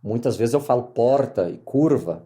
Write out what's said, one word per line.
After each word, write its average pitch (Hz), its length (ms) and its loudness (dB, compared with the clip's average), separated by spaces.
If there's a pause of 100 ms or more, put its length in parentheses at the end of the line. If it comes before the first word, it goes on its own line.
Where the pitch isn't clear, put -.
Muitas 117 360 -2
vezes 117 160 0
eu 143 80 2
falo 123 220 0
porta 120 640 0
e 87 80 -10
curva 135 680 0